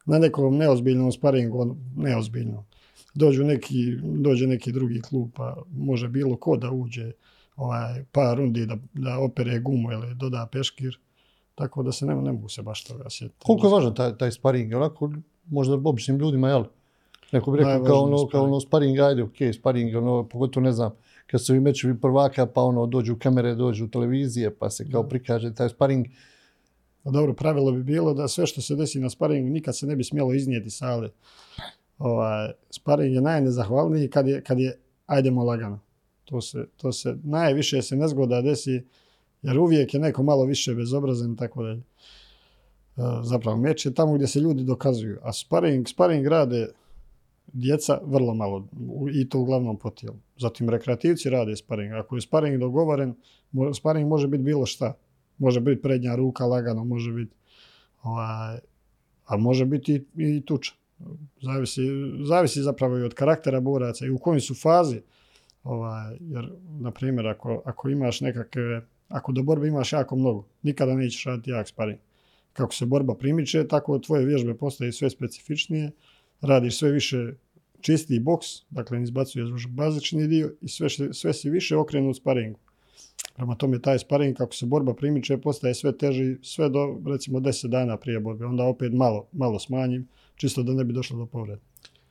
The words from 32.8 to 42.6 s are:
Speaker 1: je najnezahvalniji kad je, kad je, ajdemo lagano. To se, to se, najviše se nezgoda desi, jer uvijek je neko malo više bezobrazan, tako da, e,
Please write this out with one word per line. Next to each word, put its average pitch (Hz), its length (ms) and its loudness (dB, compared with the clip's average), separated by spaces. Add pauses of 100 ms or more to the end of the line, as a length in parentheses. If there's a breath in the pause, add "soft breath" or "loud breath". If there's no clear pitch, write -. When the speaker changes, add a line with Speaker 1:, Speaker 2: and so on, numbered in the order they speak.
Speaker 1:
je 127 60 4
najnezahvalniji 139 880 2
kad 139 180 2
je, 139 160 0
kad 127 160 0
je, 131 180 -2 (280)
ajdemo 131 380 2
lagano. 113 360 -2 (460)
To 123 160 -6
se, - 240 -8 (120)
to 131 140 -4
se, 123 320 -6
najviše 147 580 2
se - 140 -4
nezgoda 135 460 2
desi, 135 400 0 (600 soft breath)
jer 135 180 0
uvijek 160 340 4
je 139 60 0
neko 135 240 0
malo 139 220 4
više 131 300 -2
bezobrazan, 120 600 -2
tako 117 280 -6
da, 110 80 -6
e, 113 80 -8 (1400 soft breath)